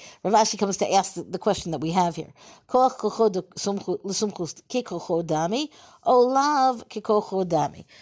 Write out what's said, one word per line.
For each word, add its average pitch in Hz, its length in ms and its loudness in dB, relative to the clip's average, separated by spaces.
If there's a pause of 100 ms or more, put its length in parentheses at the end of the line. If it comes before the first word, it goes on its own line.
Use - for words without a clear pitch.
(240)
Rav 190 100 0
Ashi 220 240 4
comes 196 200 -2
to - 140 -2
ask 185 240 0
the, 175 80 -8
the 185 160 -8
question 180 320 -2
that 151 80 -4
we 160 120 -4
have 175 240 2
here. 156 160 -12 (360)
Koach 254 300 2
kocho 214 340 0
de 180 100 -4
sumchu-, - 640 -6
l'sumchus, 190 600 -6
ke 247 220 -4
kocho 170 400 -4
dami, 170 440 -2 (360)
olav 262 840 4
ke 208 140 -10
kocho 202 420 0
dami. 156 400 -2 (160)